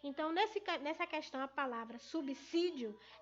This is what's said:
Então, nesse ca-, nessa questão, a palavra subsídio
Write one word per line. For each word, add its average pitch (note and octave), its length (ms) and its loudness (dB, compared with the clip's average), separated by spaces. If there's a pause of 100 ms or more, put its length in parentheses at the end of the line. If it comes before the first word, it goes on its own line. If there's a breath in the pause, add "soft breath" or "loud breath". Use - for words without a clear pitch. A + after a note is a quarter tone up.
Então, D4 300 0
nesse G#4 300 4
ca-, F4+ 160 0
nessa D4+ 280 0
questão, D#4 360 -2
a C4+ 60 0
palavra A#3+ 520 -2
subsídio C#4 960 0 (240 loud breath)